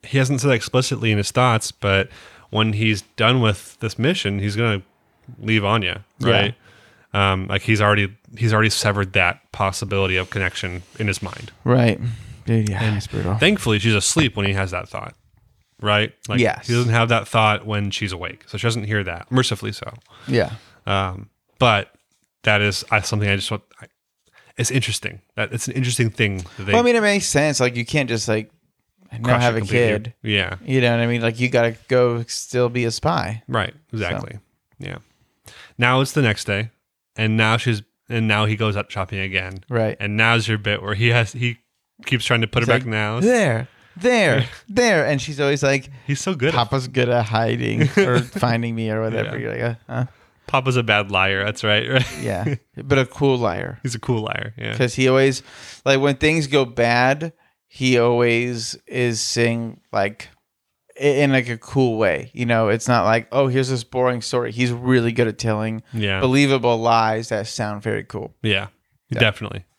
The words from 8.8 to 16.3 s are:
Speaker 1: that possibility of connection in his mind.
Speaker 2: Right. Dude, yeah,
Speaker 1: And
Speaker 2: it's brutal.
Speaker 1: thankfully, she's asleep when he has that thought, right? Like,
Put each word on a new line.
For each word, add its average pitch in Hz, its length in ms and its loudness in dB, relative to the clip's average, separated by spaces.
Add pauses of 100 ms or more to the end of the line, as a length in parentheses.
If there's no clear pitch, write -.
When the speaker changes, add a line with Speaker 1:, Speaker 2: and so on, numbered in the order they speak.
Speaker 1:
that 90 380 0
possibility 98 680 -2
of 92 120 -2
connection 92 540 -4 (160)
in 107 80 -2
his 95 160 -2
mind. - 280 -12 (120)
Speaker 2:
Right. 120 360 4 (460)
Dude, 113 240 0
yeah, 98 140 -4
Speaker 1:
And 107 120 0
Speaker 2:
it's 98 120 -4
brutal. 98 300 -4
Speaker 1:
thankfully, 123 420 2
she's 110 160 2
asleep 123 420 0
when 101 80 -2
he 98 80 0
has 95 180 -2
that 90 160 -8
thought, - 280 -12 (680)
right? 104 320 0 (160)
Like, 113 100 0